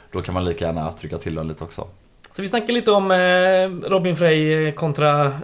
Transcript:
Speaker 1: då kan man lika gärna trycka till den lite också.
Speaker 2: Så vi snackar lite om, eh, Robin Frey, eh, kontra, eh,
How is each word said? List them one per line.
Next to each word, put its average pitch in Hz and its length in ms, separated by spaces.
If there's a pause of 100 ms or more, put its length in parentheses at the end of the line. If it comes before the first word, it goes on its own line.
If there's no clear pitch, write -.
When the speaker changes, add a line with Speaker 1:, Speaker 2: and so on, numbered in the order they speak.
(120)
Speaker 1:
då 92 100
kan 92 120
man 90 120
lika 85 200
gärna 82 280
trycka 82 240
till 80 180
den 80 120
lite 80 160
också. - 240 (480)
Speaker 2:
Så 190 60
vi 196 60
snackar 233 260
lite 226 180
om, 190 200
eh, 185 800
Robin 180 260
Frey, 156 520
eh, 147 60
kontra, 147 520
eh, 139 60 (120)